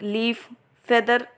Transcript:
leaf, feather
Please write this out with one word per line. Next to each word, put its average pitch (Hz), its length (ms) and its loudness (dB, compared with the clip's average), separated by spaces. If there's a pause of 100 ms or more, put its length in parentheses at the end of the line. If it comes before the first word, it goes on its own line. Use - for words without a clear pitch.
leaf, 220 480 -4 (340)
feather 240 440 0 (100)